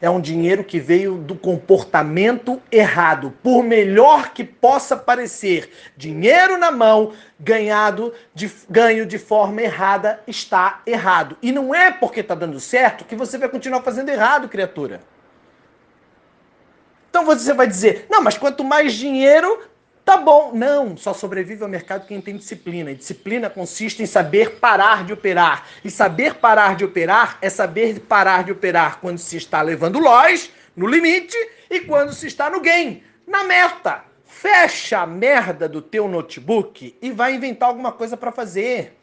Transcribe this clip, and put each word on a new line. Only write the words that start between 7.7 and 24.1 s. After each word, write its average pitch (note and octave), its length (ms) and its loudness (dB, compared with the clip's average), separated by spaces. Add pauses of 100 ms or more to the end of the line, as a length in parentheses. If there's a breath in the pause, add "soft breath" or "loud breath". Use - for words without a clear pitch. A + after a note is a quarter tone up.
de, F#3 180 -10 (160)
ganho A3+ 380 -2
de F#3 100 -12
forma G#3 460 -4
errada, G3+ 640 -4
está F#3+ 580 -4
errado. F#3 560 -2
E A#3+ 120 -4
não C4+ 200 -4
é F4+ 200 4
porque - 280 -6
tá F#3 140 -4
dando D#3+ 240 -8
certo B3 460 0
que - 100 -14
você A#3+ 240 -8
vai C4 100 -4
continuar C4 340 -6
fazendo B3+ 260 -6
errado, C4 400 0
criatura. C#3+ 520 -8 (2000)
Então E4+ 140 0
você C#4 300 2
vai B3+ 140 4
dizer, F#3+ 420 0
"Não, G#4+ 100 6
mas B3 160 2
quanto C#4 280 -4
mais D4 280 2
dinheiro, C#4 800 2 (340)
tá F#4+ 120 6
bom." D4+ 360 6
Não, B3 440 -2
só - 160 -8
sobrevive F#3+ 500 -8
ao G#3 60 -10
mercado F#3+ 380 -10
quem G3+ 140 -12
tem G3+ 160 -14
disciplina. F3 540 -12
E C#3 40 -10
disciplina G#3+ 540 -8
consiste G3+ 540 -10
em G#3+ 40 -6
saber F#3+ 520 0